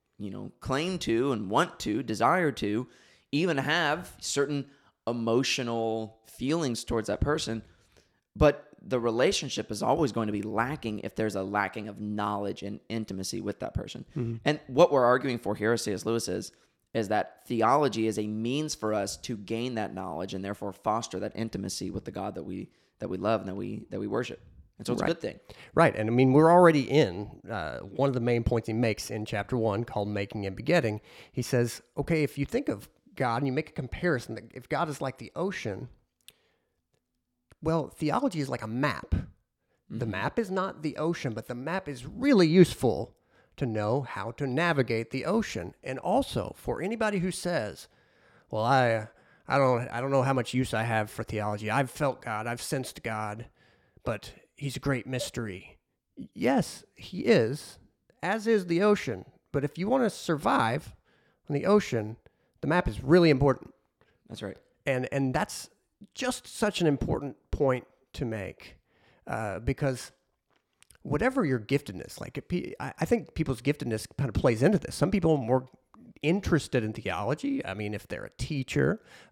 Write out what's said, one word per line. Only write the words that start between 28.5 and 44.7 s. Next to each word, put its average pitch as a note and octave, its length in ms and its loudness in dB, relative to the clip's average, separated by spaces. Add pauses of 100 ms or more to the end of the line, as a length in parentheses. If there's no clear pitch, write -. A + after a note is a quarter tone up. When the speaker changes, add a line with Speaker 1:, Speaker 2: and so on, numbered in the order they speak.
Speaker 2:
he A2 60 -2
makes A2+ 380 0
in G#2+ 140 -6
chapter G#2+ 320 -4
one A2 260 0
called G#2 240 -4
Making G2+ 380 -4
and F#2+ 100 -6
Begetting. B2 460 0 (320)
He C3 80 -4
says, A#2+ 400 0 (160)
Okay, D#3 260 0
if - 140 -4
you C#3 80 -2
think C#4 240 -2
of A2 180 -8 (260)
God B2 260 -2
and C#3+ 80 0
you C3 40 0
make B2+ 180 -4
a - 40 -20
comparison, C3 600 -4
that - 180 -14
if - 160 -18
God D#3 180 -2
is D3 140 -8
like C3+ 160 -6
the - 180 -16
ocean, E3 540 -6 (1700)
well, D#3 280 0
theology E3+ 500 0
is C#3 100 -2
like B2 140 -4
a A2 40 -8
map. A#2 460 0 (760)
The A2+ 160 -4
Speaker 1:
Mm-hmm. A2 60 -2
Speaker 2:
map G2+ 280 -2
is G3+ 100 -2
not F#3+ 320 -4
the D3+ 140 -4
ocean, D#3 380 -2
but A2+ 140 -10
the B2 80 -8
map D#3+ 340 -6
is B2 160 -12
really A3+ 420 6
useful B2+ 720 6 (420)
to C#3+ 60 0
know A2 360 0
how A2 300 -8
to C#3+ 160 -6
navigate B2+ 640 0